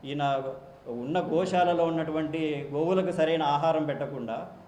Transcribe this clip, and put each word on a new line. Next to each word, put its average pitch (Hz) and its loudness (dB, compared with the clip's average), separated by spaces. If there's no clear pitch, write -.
ఈయన 139 0
ఉన్న 127 -2
గోశాలలో 175 2
ఉన్నటువంటి 156 -2
గోవులకు 170 2
సరైన 160 2
ఆహారం 151 2
పెట్టకుండా 139 -6